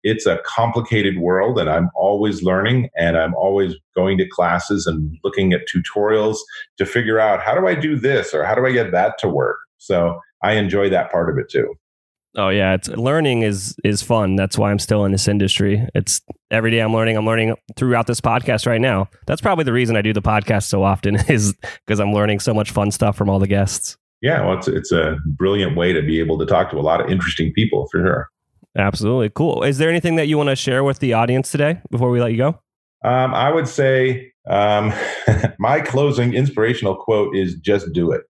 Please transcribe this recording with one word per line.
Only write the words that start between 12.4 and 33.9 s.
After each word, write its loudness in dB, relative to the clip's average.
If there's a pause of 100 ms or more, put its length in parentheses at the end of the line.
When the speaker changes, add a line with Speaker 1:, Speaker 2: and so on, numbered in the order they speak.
Speaker 2:
yeah, 2
it's, -2
learning 0
is, -4
is 0
fun. 0
That's 0
why 2
I'm 0
still 0
in 2
this 0
industry. 0
It's -2 (280)
every 0
day 2
I'm 0
learning. 2
I'm -2
learning 0 (200)
throughout 0
this -2
podcast -2
right 2
now. 0 (180)
That's -4
probably 0
the 0
reason 0
I 2
do 0
the -2
podcast 0
so -2
often 0
<laughs> 0
is 2 (340)
'cause 0
I'm 0
learning 2
so -2
much -2
fun 0
stuff 0
from 0
all 2
the 2
guests. -2 (240)
Speaker 1:
Yeah, 0
well, 0
it's, -6
it's -2
a 2
brilliant 0
way 2
to 0
be 0
able -2
to -2
talk 2
to -6
a -2
lot 0
of -4
interesting -2
people, 0
for 0
sure. 0 (480)
Speaker 2:
Absolutely. 0
Cool. -2
Is 0
there 2
anything 0
that 0
you 2
wanna 0
share 0
with -2
the 0
audience 2
today 0
before 0
we 2
let 0
you 0
go? 0 (440)
Speaker 1:
Um, 2
I 2
would 0
say, 0 (180)